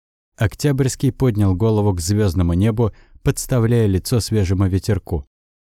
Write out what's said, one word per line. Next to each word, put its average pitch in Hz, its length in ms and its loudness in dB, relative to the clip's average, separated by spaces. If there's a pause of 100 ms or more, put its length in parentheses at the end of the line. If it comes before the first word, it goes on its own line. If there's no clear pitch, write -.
(360)
Октябрьский 131 760 -2
поднял 107 440 0
голову 104 380 2
к 87 80 -6
звёздному 92 520 0
небу, 107 380 0 (300)
подставляя 120 640 0
лицо 101 340 0
свежему 98 480 0
ветерку. 92 600 -4 (340)